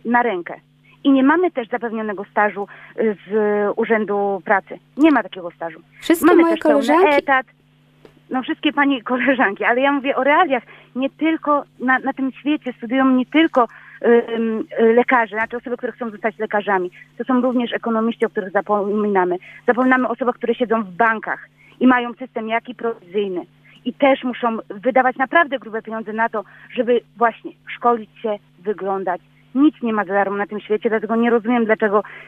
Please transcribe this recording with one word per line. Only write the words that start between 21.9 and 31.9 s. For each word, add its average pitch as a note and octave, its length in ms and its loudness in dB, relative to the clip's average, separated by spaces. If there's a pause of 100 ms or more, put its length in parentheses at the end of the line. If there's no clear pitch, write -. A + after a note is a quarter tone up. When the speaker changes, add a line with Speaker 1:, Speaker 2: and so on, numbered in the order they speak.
Speaker 1:
system A#3 340 -10
jaki A#3 260 -6
prowizyjny. G3 680 -6 (420)
I B3 80 -4
też C4+ 320 2
muszą A#3 340 -4 (120)
wydawać B3 460 0
naprawdę C#4 420 0
grube G#3+ 240 -10
pieniądze A3 300 -10
na A3+ 160 0
to, G#3 160 -6 (300)
żeby A#3+ 260 0 (160)
właśnie - 340 -2 (260)
szkolić A#3+ 340 0 (120)
się, G#3 160 -4 (200)
wyglądać, F#3+ 600 -4 (360)
nic D4 260 4
nie A#3 100 -2
ma G#3 120 -2
za F3+ 80 -8
darmo G3 240 0
na G3+ 100 -4
tym G#3 140 -8
świecie, G#3+ 300 -2
dlatego A3 260 -2
nie A#3 140 2
rozumiem, A#3 340 2
dlaczego G#3+ 380 0 (260)